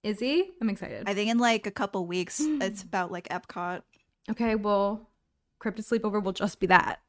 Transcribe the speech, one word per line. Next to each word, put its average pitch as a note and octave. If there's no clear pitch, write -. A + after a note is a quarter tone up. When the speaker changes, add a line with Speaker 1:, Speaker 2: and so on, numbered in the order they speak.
Speaker 1:
Is G#3+
he? E4
I'm A3+
excited. A#2
Speaker 2:
I G3+
think G#3
in, A#3
like, A#3
a G3
couple F#3
weeks. F3
Speaker 1:
<gasps> D4+
Speaker 2:
It's G3
about, F3+
like, F3+
Epcot. F3
Speaker 1:
Okay, A3+
well, G#3
Cryptid G#3+
Sleepover G#3+
will F#3+
just -
be F#3
that. -